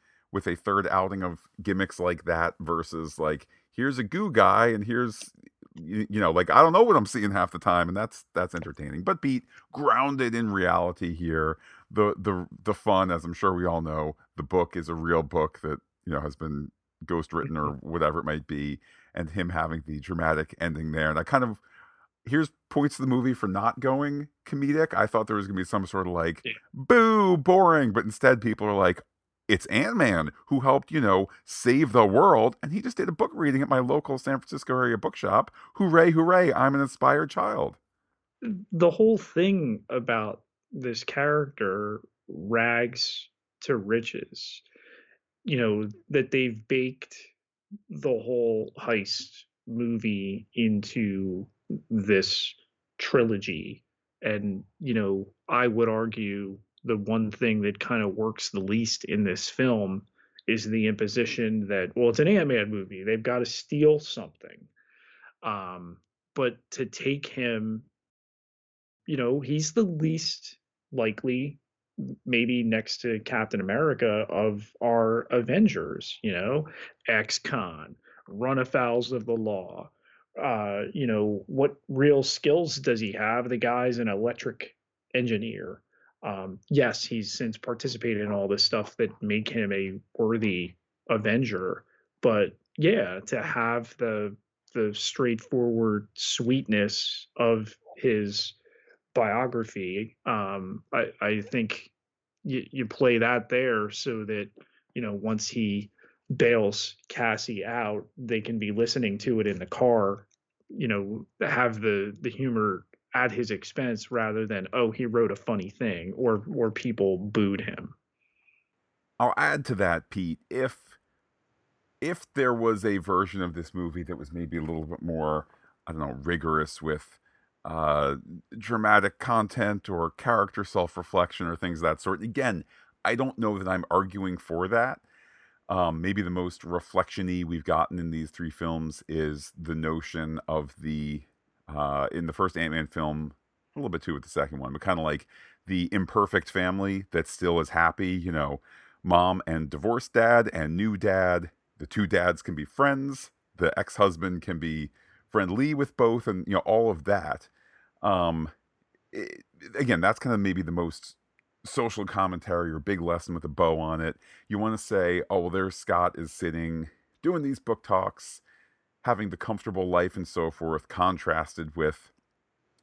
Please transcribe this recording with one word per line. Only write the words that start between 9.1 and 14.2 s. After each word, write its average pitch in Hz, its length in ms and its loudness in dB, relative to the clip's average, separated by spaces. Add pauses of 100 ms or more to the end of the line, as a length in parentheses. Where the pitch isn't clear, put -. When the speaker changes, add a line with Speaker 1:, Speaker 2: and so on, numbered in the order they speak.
Speaker 1:
Pete, 131 220 0 (280)
grounded 131 600 2
in 117 180 0
reality 87 640 0
here, 80 420 -2 (340)
the, 104 260 2
the, 92 300 -2 (160)
the 104 100 0
fun, 95 380 2
as 82 140 -2
I'm 85 80 -8
sure 95 200 2
we 90 120 0
all 85 160 0
know, 78 340 -4 (220)